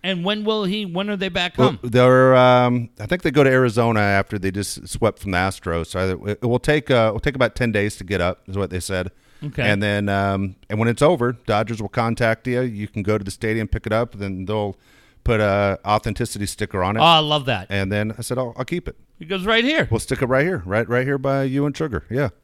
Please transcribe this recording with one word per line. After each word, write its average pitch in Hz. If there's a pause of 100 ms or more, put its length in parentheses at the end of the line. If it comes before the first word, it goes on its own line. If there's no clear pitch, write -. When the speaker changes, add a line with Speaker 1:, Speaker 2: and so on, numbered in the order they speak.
Speaker 1:
And 175
when 208
will 214
he, 202
when 185
are 208
they 190
back 180
Speaker 2:
Well, 127
Speaker 1:
home? 120
Speaker 2:
they're, 127
um, 123 (100)
I 104
think 180
they 160
go 143
to 135
Arizona 117
after 101
they 92
just -
swept -
from 98
the 87
Astros. 87
So 92
it, 104
it 123
will 120
take, 151
uh, 117
will 107
take 139
about 127
ten 117
days 104
to 101
get 92
up, 90
is 95
what 95
they 92
said. 92 (320)
Speaker 1:
Okay. 135
Speaker 2:
And 104
then, 101
um, 98 (160)
and 104
when 113
it's 117
over, 131
Dodgers 110
will 98
contact 113
you. 123
You 104
can 104
go 107
to 98
the 95
stadium, 110
pick -
it 107
up, 113
then 98
they'll 104 (480)
put 110
a 101
authenticity 104
sticker 98
on 101
it. -
Speaker 1:
Oh, 151
I 165
love 151
that. 104
Speaker 2:
And 98
then 107
I 117
said, 123
"I'll, 123
I'll 131
keep 175
it." - (240)
Speaker 1:
It 165
goes 185
right 226
here. 302
Speaker 2:
We'll 113
stick -
it 131
right 131
here, 175
right, 98
right 123
here 139
by 135
you 139
and 143
Sugar. 127
Yeah. 113 (160)